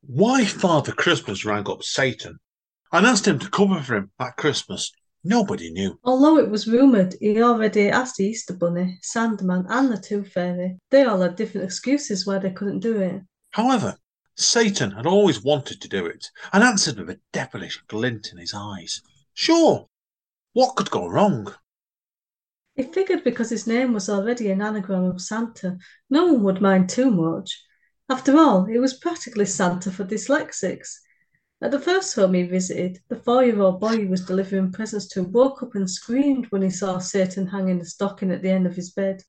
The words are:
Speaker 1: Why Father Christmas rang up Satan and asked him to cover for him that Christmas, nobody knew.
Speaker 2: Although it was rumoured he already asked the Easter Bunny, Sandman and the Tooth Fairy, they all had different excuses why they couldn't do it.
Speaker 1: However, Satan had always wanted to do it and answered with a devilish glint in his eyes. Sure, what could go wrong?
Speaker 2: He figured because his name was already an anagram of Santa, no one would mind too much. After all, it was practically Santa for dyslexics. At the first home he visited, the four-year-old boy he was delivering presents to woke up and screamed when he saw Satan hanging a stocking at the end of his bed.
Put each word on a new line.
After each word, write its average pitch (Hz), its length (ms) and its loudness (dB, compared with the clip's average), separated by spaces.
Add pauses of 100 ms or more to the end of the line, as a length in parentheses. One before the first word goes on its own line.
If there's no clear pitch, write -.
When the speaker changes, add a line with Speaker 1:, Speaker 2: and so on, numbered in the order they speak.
Speaker 1:
Why 220 440 2
Father 165 460 0
Christmas 123 540 -2
rang 104 240 -4
up - 140 -8
Satan 123 560 -4 (520)
and 180 140 4
asked 240 220 2
him 156 120 2
to - 100 -10
cover 190 320 2
for 127 140 -4
him 98 220 -4
that 127 200 -8
Christmas, - 540 -4 (320)
nobody 190 480 0
knew. 95 320 -4
Speaker 2:
Although 269 340 6
it 214 120 4
was 214 180 -4
rumoured 226 520 6
he 214 220 2
already 220 480 4
asked 254 280 -2
the 196 80 0
Easter 220 280 -6
Bunny, 180 480 -2
Sandman 196 680 -2
and 254 220 2
the 208 60 -2
Tooth 202 340 -6
Fairy, 180 480 -4 (100)
they 277 140 8
all 208 180 2
had 180 140 0
different 202 300 -6
excuses 220 600 -4
why 196 140 -2
they 190 120 -4
couldn't 190 280 -6
do 220 220 -2
it. 185 200 -4 (300)
Speaker 1:
However, 220 460 0 (380)
Satan 196 560 2
had 110 140 -8
always 175 380 4
wanted 139 380 -2
to - 60 -16
do 92 180 -4
it - 240 -10 (240)
and 202 100 6
answered 185 340 2
with 87 120 -12
a - 100 -12 (140)
devilish - 540 -10
glint 113 440 -6
in 95 60 -20
his 87 180 -14
eyes. 101 460 -12 (320)
Sure, 320 540 2 (680)
what 262 220 2
could - 140 -4
go 95 180 -4
wrong? 123 460 0 (1200)
Speaker 2:
He 254 80 -4
figured 381 420 -2
because 233 240 -2
his 220 180 -6
name 247 240 0
was 202 160 -2
already 214 420 -2
an 190 120 0
anagram 202 420 -2
of 185 160 -2
Santa, 214 580 -6 (320)
no 320 180 4
one 262 160 4
would 190 180 2
mind 190 260 4
too 254 240 2
much. 165 540 -2 (440)
After 262 280 4
all, 214 280 6
it 226 140 0
was 262 140 0
practically 233 520 -4
Santa 185 460 -2
for 202 140 -8
dyslexics. 220 840 -4 (760)
At 233 100 -2
the 277 80 0
first 381 360 -2
home 190 180 4
he 180 100 2
visited, 185 560 -4 (100)
the 247 80 -8
four-year-old 208 640 2
boy 226 160 0
he 214 80 -2
was 185 200 -2
delivering 190 460 -2
presents 214 380 -8
to 185 140 -4
woke 240 380 0
up 240 140 -12
and 196 140 -2
screamed 254 640 -2
when 196 100 -2
he 190 80 0
saw 185 300 -4
Satan 185 460 -2
hanging 185 360 -2
a 165 40 -12
stocking 196 460 -4
at - 100 -4
the 185 80 -2
end 185 160 2
of 180 100 -2
his 180 160 -10
bed. 196 380 -4